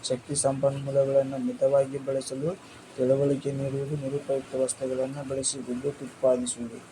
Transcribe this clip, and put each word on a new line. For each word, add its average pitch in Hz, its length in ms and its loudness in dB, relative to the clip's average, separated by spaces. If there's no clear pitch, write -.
ಶಕ್ತಿ 131 320 -4
ಸಂಪನ್ಮೂಲಗಳನ್ನು 139 1040 2
ಮಿತವಾಗಿ 135 580 2
ಬಳಸಲು 135 520 -4
ತಿಳುವಳಿಕೆ 135 600 2
ನೀಡುವುದು, 139 440 -4
ನಿರುಪಯುಕ್ತ 135 600 -4
ವಸ್ತುಗಳನ್ನು 131 720 -2
ಬಳಸಿ 135 320 -2
ವಿದ್ಯುತ್ 127 420 -4
ಉತ್ಪಾದಿಸುವುದು. 123 760 0